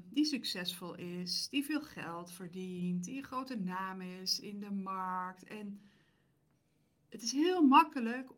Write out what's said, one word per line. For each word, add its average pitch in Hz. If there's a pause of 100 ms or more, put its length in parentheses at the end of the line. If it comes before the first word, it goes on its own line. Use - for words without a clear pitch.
(100)
die 294
succesvol 185
is, 180
die 277
veel 294
geld 170
verdient, 180
die 262
een 269
grote 262
naam 190
is 185
in 202
de 202
markt. 185
En 202 (1300)
het 226
is 233
heel 339
makkelijk 262